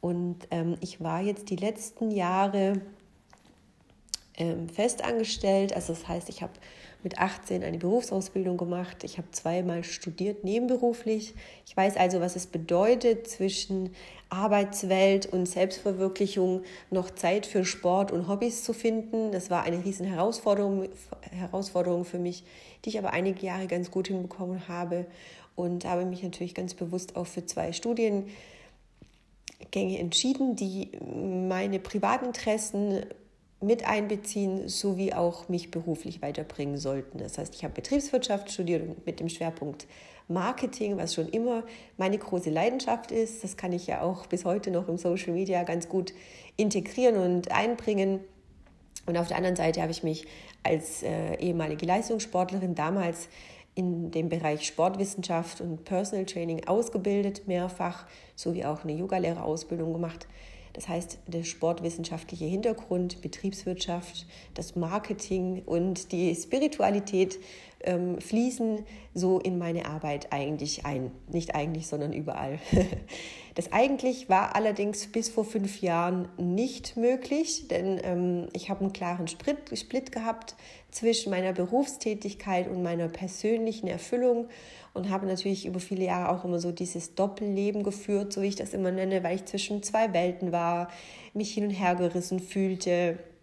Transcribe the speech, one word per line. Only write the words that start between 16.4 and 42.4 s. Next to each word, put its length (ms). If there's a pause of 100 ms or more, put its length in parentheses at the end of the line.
noch 200
Zeit 360
für 180
Sport 460
und 160
Hobbys 380
zu 80
finden. 580
Das 200
war 120
eine 220
riesen 220
Herausforderung, 840 (420)
Herausforderung 720
für 140
mich, 240 (420)
die 40
ich 100
aber 140
einige 340
Jahre 200
ganz 240
gut 180
hinbekommen 580
habe 400 (480)
und 300
habe 220
mich 160
natürlich 320
ganz 200
bewusst 420
auch 100
für 200
zwei 260
Studiengänge 600 (1400)
entschieden, 840
die 340 (100)
meine 800
Privatinteressen 1300 (600)
mit 220
einbeziehen, 840
sowie 460
auch 340
mich 220
beruflich 520
weiterbringen 540
sollten. 420
Das 200
heißt, 160
ich 100
habe 100
Betriebswirtschaft 760
studiert 360
und 200
mit 140
dem 80
Schwerpunkt 580 (420)
Marketing, 680
was 180
schon 140
immer 360 (320)
meine 220
große 320